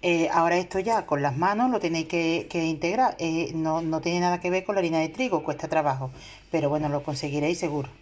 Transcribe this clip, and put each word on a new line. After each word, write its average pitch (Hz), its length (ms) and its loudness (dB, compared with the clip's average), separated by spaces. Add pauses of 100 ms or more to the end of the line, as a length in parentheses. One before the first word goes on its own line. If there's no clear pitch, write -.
Eh, 170 300 2
ahora 170 260 4
esto 180 220 -2
ya 208 260 0
con 143 160 0
las 139 160 0
manos 208 320 2
lo 233 100 2
tenéis 165 280 0
que, 165 420 0
que 165 160 0
integrar. 170 540 0
Eh, 165 340 -2
no, 160 300 0
no 160 180 -2
tiene 175 200 0
nada 175 180 2
que 175 100 -2
ver 185 140 2
con 208 100 -2
la 196 60 2
harina 165 180 2
de 160 120 0
trigo, 196 340 -2
cuesta - 240 -6
trabajo. 139 420 0 (400)
Pero 147 180 0
bueno, 151 220 0
lo 143 140 -2
conseguiréis 147 560 -2
seguro. 147 300 -4 (120)